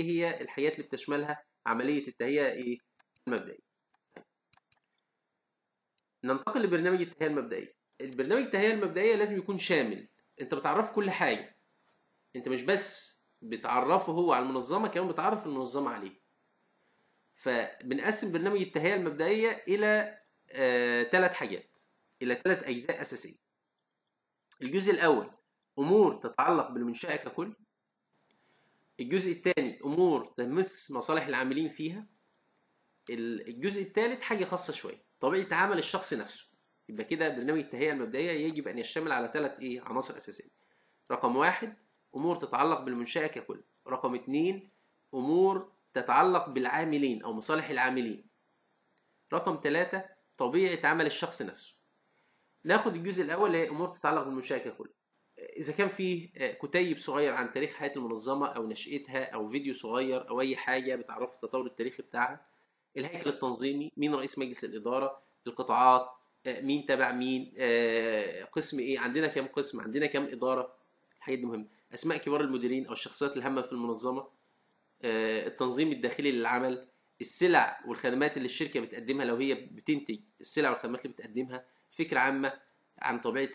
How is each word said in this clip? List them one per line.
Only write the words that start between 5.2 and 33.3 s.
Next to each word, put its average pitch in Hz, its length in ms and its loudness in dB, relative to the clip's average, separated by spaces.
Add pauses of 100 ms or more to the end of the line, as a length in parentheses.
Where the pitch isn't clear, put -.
ننتقل 139 380 0
لبرنامج 180 380 2
التهيئة 165 300 -2
المبدئية. 120 440 -4 (260)
البرنامج 131 420 0
التهيئة 214 300 2
المبدئية 202 440 2
لازم 208 220 0
يكون 190 200 -2
شامل، 123 500 0 (320)
أنت 139 140 -6
بتعرفه 156 400 0
كل 202 160 2
حاجة، 123 460 0 (800)
أنت 123 120 -6
مش 127 140 -2
بس - 540 -2 (260)
بتعرفه 127 720 2
هو 170 200 4
على 127 100 4
المنظمة، 135 460 0
كمان 180 200 -2
بتعرف 190 380 0
المنظمة 131 440 -2
عليه. 101 300 -10 (1120)
فبنقسم 135 960 -2
برنامج 190 280 0
التهيئة 170 340 0
المبدئية 190 760 0
إلى 214 500 2 (380)
آه، 123 460 4
تلات 180 320 4
حاجات، - 440 -6 (440)
إلى 123 120 2
تلات 180 280 2
أجزاء 131 380 -4
أساسية. 120 360 -10 (1300)
الجزء 185 300 2
الأول 151 380 4 (480)
أمور 175 360 6
تتعلق 131 560 0
بالمنشأة 123 460 -4
ككل. 175 360 -8 (1500)
الجزء 180 320 0
الثاني 139 520 0
أمور 151 520 2
تمس 147 540 -2
مصالح 143 360 0
العاملين 135 420 0
فيها. 170 380 -8 (1040)
ال-، 117 380 -6